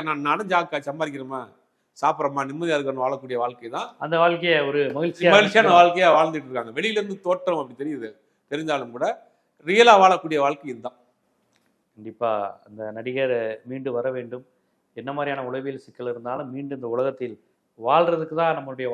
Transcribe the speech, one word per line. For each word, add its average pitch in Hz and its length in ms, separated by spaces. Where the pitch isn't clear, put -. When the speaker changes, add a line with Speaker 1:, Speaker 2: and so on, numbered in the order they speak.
Speaker 1:
நான், 147 200
நானும் 180 240
ஜாக்கா 170 260
சம்பாதிக்கிறோமா, 139 500
சாப்பிட்றோமா, 147 540
நிம்மதியா 160 260
இருக்கணும் 135 280
வாழக்கூடிய 131 380
வாழ்க்கை 120 340
தான். 214 120
Speaker 2:
அந்த 156 180
வாழ்க்கையை 170 360
ஒரு 143 120
மகிழ்ச்சியான 170 360
Speaker 1:
மகிழ்ச்சியான 208 340
Speaker 2:
விஷயம். 175 100
Speaker 1:
வாழ்க்கையா 175 300
வாழ்ந்துட்டு 156 300
இருக்காங்க. 117 300
வெளியில 214 220
இருந்து 202 160
தோற்றம் 180 360
அப்படி 123 200
தெரியுது, 135 280
தெரிஞ்சாலும் 143 460
கூட 139 100
ரியலா 220 360
வாழக்கூடிய 165 420
வாழ்க்கை 147 300
இதுதான். 113 220
Speaker 2:
கண்டிப்பா 110 360
அந்த 107 140
நடிகர் 127 380
மீண்டு 131 280
வர 120 80
வேண்டும். 123 280
என்ன 123 160
மாதிரியான 143 320
உளவியல் 131 380
சிக்கல் 123 260
இருந்தாலும் 123 420
மீண்டும் 139 260
இந்த 123 140
உலகத்தில் 127 420
வாழ்றதுக்கு 156 640
தான் 165 180
நம்மளுடைய 131 340